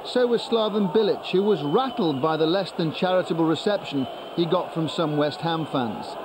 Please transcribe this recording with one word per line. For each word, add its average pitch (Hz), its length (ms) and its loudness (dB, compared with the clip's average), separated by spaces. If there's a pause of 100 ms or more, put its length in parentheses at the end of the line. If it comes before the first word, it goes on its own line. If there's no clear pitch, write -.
So 247 220 0
was 240 160 2
Slaven 214 500 0
Bilic, 196 360 2
who 185 160 2
was 202 180 2
rattled 160 600 0
by 160 140 2
the 160 100 2
less 180 240 0
than 160 200 -2
charitable 180 540 0
reception 160 640 0 (280)
he 170 120 2
got 175 260 0
from 160 160 0
some 151 260 0
West 147 260 0
Ham 160 260 -2
fans. 120 400 -2 (180)